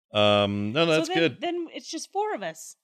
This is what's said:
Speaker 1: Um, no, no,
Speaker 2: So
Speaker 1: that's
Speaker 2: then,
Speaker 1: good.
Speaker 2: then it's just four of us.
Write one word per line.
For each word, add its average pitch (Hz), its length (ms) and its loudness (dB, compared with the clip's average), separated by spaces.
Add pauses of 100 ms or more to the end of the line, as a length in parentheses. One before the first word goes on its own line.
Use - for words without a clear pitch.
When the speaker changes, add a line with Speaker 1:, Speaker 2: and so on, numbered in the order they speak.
(120)
Speaker 1:
Um, 104 640 2
no, 160 120 2
no, 170 60 2
Speaker 2:
So 156 60 4
Speaker 1:
that's 160 120 0
Speaker 2:
then, 370 80 -2
Speaker 1:
good. 165 240 0
Speaker 2:
then 339 320 -4
it's - 160 -14
just - 220 -10
four 415 240 -2
of 214 80 -10
us. - 400 -12